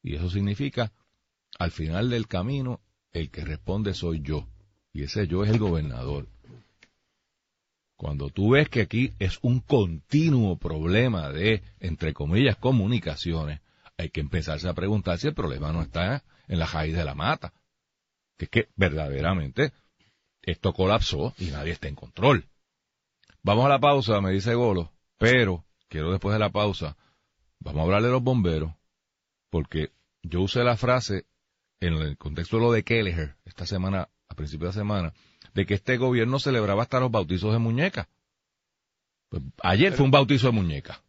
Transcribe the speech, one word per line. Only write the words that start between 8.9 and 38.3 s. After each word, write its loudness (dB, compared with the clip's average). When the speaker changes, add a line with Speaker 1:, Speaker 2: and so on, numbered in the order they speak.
Speaker 1:
es -2
un 2
continuo 2
problema 0
de, 0
entre -4
comillas, 2
comunicaciones, -2
hay -6
que -6
empezarse -4
a -4
preguntar 0
si -2
el -2
problema -4
no -2
está -4
en -2
la 0
raíz -2
de 0
la -6
mata. -4
Que -6
es -18
que 0
verdaderamente 0
esto -2
colapsó 0
y -4
nadie -6
está -8
en -8
control. 0
Vamos 4
a 6
la 4
pausa, 4
me 0
dice 0
Golo, 0
pero 4
quiero -4
después 0
de 0
la 2
pausa, -2
vamos -6
a 2
hablar 4
de 2
los 2
bomberos, 0
porque -2
yo -4
usé 0
la 4
frase 0
en 0
el -2
contexto -4
de 4
lo 4
de 2
Kelleher -2
esta -14
semana, -2
a -18
principio -8
de -6
la -6
semana, -4
de 2
que 0
este 0
gobierno 2
celebraba 2
hasta 0
los 2
bautizos 0
de 4
muñeca. 0